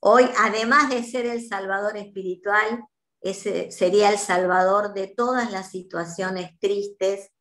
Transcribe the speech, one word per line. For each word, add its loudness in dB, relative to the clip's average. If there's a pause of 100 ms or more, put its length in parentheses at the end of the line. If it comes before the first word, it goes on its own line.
Hoy, 8 (140)
además 2
de -2
ser -6
el -6
Salvador -4
espiritual, -4 (340)
ese -6
sería 4
el 0
Salvador 2
de -6
todas -2
las -10
situaciones -8
tristes -2